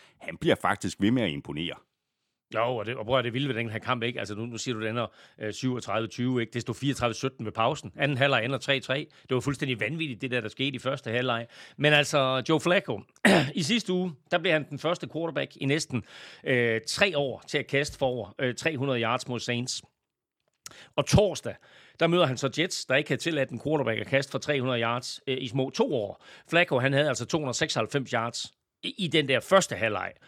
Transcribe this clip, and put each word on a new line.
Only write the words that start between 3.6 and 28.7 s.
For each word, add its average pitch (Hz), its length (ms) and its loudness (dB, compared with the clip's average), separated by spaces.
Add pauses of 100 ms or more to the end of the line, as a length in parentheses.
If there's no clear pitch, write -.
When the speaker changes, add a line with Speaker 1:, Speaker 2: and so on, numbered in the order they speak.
Speaker 2:
her 110 80 -6
kamp, 120 240 -2
ikke? 120 160 -4
Altså, 104 160 -6
nu, 110 120 -8
nu 117 120 -10
siger 127 160 -4
du, 107 60 -6
den 110 80 -2
ender, 113 180 -2 (340)
øh, 107 120 -6
syvogtredive 113 560 -4
tyve, 123 320 -2
ikke? 113 120 -4
Det 120 100 -4
stod 117 120 -6
fireogtredive 120 400 0
sytten 131 300 -6
ved 107 80 -6
pausen. 117 440 -2
Anden 143 220 0
halvleg 131 260 4
ender 131 140 -2
tre 135 220 0
tre. 143 260 -4 (220)
Det 131 60 0
var 127 60 4
fuldstændig 131 400 -2
vanvittigt, 135 400 -4
det 131 100 -4
der, 127 100 0
der 107 80 -6
skete 135 280 -4
i - 20 -6
første 131 320 -4
halvleg. 120 360 0 (300)
Men 147 160 6
altså, 135 560 4
Joe 160 120 6
Flacco, 175 400 2 (240)
<clears throat> 160 300 6
i 190 80 -2
sidste 185 300 0
uge, 180 200 0 (180)
der 175 80 2
blev 170 140 2
han 151 180 2
den 143 80 -8
første 165 340 -2
quarterback 151 440 -4
i - 80 -8
næsten, 135 380 0 (420)
øh, 120 440 2
tre 190 300 2
år 131 300 -4
til 151 100 -2
at 135 80 -4
kaste 143 320 -2
for 139 80 2
over, 120 320 -4
øh, 127 160 0
tre 160 220 -2
hundrede 127 260 0
yards 117 260 0
mod 120 120 -4
Saints. 120 420 -4 (1120)
Og 143 100 0
torsdag, 160 480 2 (460)
der 170 60 4
møder 170 200 6
han 131 100 0
så 135 220 0
Jets, - 280 -2
der 127 80 0
ikke 147 160 2
havde 135 120 -2
tilladt 147 280 0
en 117 140 -8
quarterback 127 360 0
at 107 60 -6
kaste 135 240 0
for 139 80 -4
tre 147 220 -2
hundrede 123 220 0
yards, 120 440 -4
øh, 131 140 -2
i 135 80 -6
små 131 220 -2
to 226 240 0
år. 104 300 -4 (260)
Flacco, 165 280 4
han 135 140 2
havde 143 160 4
altså 123 160 -2
to 165 140 -2
hundrede 135 180 -2
seksoghalvfems 135 540 -2
yards 120 420 -2 (300)